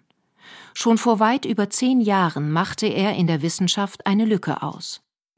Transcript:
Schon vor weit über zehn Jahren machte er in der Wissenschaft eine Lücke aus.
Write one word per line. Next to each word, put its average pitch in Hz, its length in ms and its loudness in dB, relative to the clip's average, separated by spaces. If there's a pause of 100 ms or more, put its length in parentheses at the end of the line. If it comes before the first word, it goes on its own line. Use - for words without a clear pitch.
(720)
Schon 226 240 2
vor 220 240 2
weit 233 240 2
über 202 240 0
zehn 254 320 2
Jahren 180 500 2
machte 185 360 -2
er 196 280 0
in 175 120 2
der 160 160 0
Wissenschaft 185 640 -2
eine 202 180 2
Lücke 202 380 -2
aus. - 400 -10 (360)